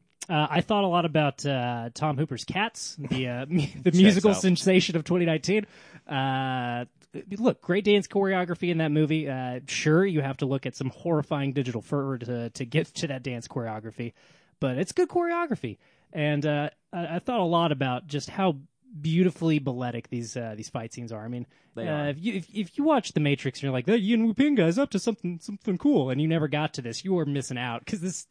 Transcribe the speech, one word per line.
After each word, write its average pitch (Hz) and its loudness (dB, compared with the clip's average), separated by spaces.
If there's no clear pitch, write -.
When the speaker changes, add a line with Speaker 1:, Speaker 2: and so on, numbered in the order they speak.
Speaker 1:
Uh, 151 4
I 160 2
thought 202 2
a 190 2
lot 175 4
about, 151 0
uh, 120 -2
Tom 151 -2
Hooper's 123 -4
Cats, - -4
the, 131 -2
uh, 123 -6
<laughs> - -14
mu-, 165 2
the 185 4
Speaker 2:
Checks 170 4
Speaker 1:
musical 190 8
Speaker 2:
out. 190 2
Speaker 1:
sensation 185 4
of 156 -2
twenty 175 0
nineteen. 165 0
Uh, 131 -2
look, 233 0
great 185 -2
dance 208 4
choreography 180 0
in 165 0
that 160 2
movie. 156 2
Uh, 127 -6
sure, 160 4
you 160 0
have 135 -4
to 143 -2
look 131 -2
at 127 -6
some 131 -4
horrifying 151 -2
digital 123 -2
fur 135 -4
to, 117 -6
to - -10
get 147 0
to 165 -4
that 131 -8
dance 123 -8
choreography, 113 -8
but 190 0
it's 285 -4
good 359 0
choreography. 339 -2
And, 147 0
uh, 147 0
I, 170 -6
I - -2
thought 240 -2
a 180 2
lot 165 2
about 131 -2
just 143 -6
how 180 0
beautifully 165 2
balletic 123 -4
these, 117 -8
uh, 113 -6
these 110 -12
fight 113 -8
scenes 120 -12
are. 110 -10
I 113 -10
mean, 123 -8
Speaker 3:
They 113 -6
Speaker 1:
uh, 156 -2
Speaker 3:
are. 147 -2
Speaker 1:
if 139 -6
you, 202 -4
if, 185 -6
if 202 -6
you 285 0
watch 294 2
The 160 2
Matrix 143 0
and - -6
you're 135 0
like, 127 -2
"That 220 4
Ian 220 2
Wu-ping 277 4
guy's 175 4
up 277 0
to 202 0
something, 180 -4
something 202 -4
cool," 180 4
and 127 0
you 160 2
never 160 2
got 147 -2
to 135 -8
this, 117 -8
you 185 2
are 151 0
missing 139 -2
out, 120 -4
'cause 202 -6
this, 175 -6